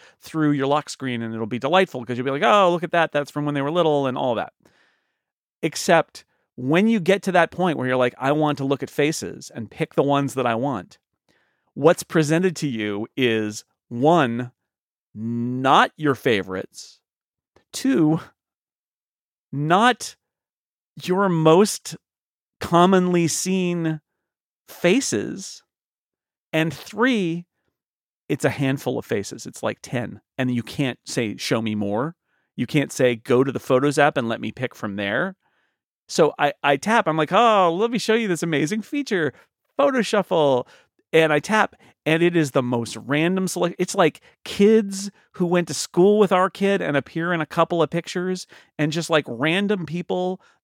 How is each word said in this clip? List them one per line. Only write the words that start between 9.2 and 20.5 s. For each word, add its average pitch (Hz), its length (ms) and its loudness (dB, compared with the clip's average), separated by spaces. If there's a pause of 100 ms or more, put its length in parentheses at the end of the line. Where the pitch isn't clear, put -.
and 113 220 -14
pick - 240 -6
the 156 80 2
ones 139 320 0
that 131 100 -2
I 117 80 0
want," 117 460 -6 (760)
what's 156 260 4
presented 160 540 0
to 156 120 -6
you 107 380 -4 (100)
is, 110 480 0 (240)
one, 123 640 2 (640)
not 123 800 0
your 147 200 0
favorites, 95 840 -4 (720)
two, 170 480 2 (1300)
not 175 640 0 (880)